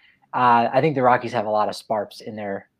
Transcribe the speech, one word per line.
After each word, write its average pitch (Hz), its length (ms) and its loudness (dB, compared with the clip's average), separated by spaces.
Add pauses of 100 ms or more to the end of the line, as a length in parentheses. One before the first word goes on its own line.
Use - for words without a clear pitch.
(340)
uh, 120 380 4
I 131 80 0
think 147 160 2
the 135 60 -2
Rockies 123 320 2
have 113 120 -2
a 107 40 -4
lot 107 180 0
of 104 80 -6
sparps - 460 -6
in 110 160 -14
their 98 320 -10 (100)